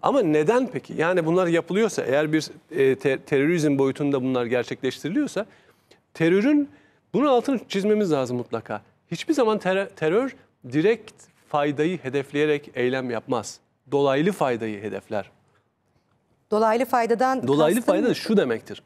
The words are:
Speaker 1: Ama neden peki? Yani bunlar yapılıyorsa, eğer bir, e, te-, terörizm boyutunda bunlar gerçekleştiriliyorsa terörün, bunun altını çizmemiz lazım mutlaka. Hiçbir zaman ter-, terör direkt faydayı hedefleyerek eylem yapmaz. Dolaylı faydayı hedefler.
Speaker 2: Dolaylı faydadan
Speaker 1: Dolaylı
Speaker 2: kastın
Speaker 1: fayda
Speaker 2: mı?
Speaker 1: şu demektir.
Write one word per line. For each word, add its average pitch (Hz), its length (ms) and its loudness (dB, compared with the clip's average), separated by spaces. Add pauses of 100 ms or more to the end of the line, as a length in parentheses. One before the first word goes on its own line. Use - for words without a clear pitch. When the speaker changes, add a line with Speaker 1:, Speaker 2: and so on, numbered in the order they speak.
Speaker 1:
Ama 254 200 2
neden 170 440 2
peki? - 300 -10
Yani 165 300 0
bunlar 175 200 2
yapılıyorsa, 170 560 0
eğer 143 300 0
bir, 156 140 0 (240)
e, 135 240 2
te-, 139 240 -2
terörizm 147 600 0
boyutunda 139 440 0
bunlar 127 220 -2
gerçekleştiriliyorsa 135 1000 -4 (680)
terörün, 220 540 2 (460)
bunun 269 120 2
altını 254 420 2
çizmemiz 202 440 0
lazım 127 240 0
mutlaka. 113 460 -6 (280)
Hiçbir - 240 -4
zaman 220 240 2
ter-, 190 300 -2
terör 208 480 -2 (360)
direkt 190 400 0 (360)
faydayı 147 500 0
hedefleyerek 143 760 -2
eylem 127 360 -2
yapmaz. 117 500 -6 (320)
Dolaylı 143 400 2
faydayı 113 500 -2
hedefler. 101 480 -6 (1200)
Speaker 2:
Dolaylı 220 340 2
faydadan 240 640 0
Speaker 1:
Dolaylı 151 280 4
Speaker 2:
kastın 226 160 0
Speaker 1:
fayda 202 160 2
Speaker 2:
mı? 180 60 2
Speaker 1:
şu - 220 -2
demektir. 120 500 -2